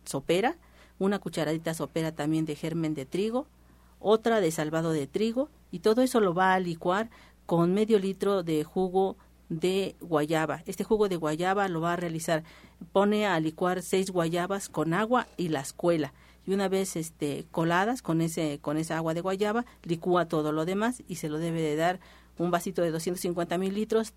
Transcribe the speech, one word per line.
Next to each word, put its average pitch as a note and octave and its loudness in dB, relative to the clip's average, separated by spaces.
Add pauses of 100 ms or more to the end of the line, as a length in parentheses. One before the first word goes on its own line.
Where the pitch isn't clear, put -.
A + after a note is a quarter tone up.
sopera, G3 0 (400)
una G3 2
cucharadita E3 -2
sopera D#3+ -4
también D#3 0
de D#3 -4
germen D#3+ -4
de C#3 -6
trigo, A3 -2 (520)
otra A3 2
de D#3+ 2
salvado D#3+ 0
de D3 0
trigo, A3+ -2 (220)
y F3+ -8
todo A3 4
eso B3+ 4
lo F#3 4
va F#3 4
a F#3 4
licuar F3+ -2 (380)
con E3+ 4
medio G#3+ 4
litro F#3+ 0
de D#3+ 0
jugo F#3 0 (320)
de F#3 -2
guayaba. D#3 0
Este G3 -6
jugo G#3 2
de A3+ -2
guayaba F3+ 0
lo E3 -2
va E3+ 0
a - -2
realizar, D#3+ -2 (480)
pone G#3 4
a F3 2
licuar F3+ 0
seis F#3+ 0
guayabas F3+ 0
con D#3+ 0
agua A3 2 (120)
y F3+ -2
las C#3 -4
cuela, E3+ 0 (340)
y F#3 -4
una G3 0
vez, F#3+ -2
este, D3+ -6
coladas F3+ 0
con E3 0
ese, D#3+ -2
con D3+ -2
esa D#3+ -2
agua D#3+ -2
de E3+ -4
guayaba, G#3 -2 (200)
licúa E3+ 0
todo D3+ 0
lo D#3 -2
demás G#3 -2
y F#3 -8
se D#3+ -6
lo D3+ -4
debe E3 -2
de D3+ 0
dar F3 0 (360)
un E3+ 0
vasito F3 0
de E3+ 2
doscientos E3 -4
cincuenta E3+ -2
mililitros G#3+ -2